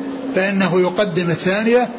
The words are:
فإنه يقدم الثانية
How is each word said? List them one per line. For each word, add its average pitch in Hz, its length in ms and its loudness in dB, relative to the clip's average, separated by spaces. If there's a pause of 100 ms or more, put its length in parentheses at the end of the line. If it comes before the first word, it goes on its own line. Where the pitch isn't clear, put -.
(340)
فإنه 190 460 2
يقدم 180 500 0
الثانية 220 580 2 (100)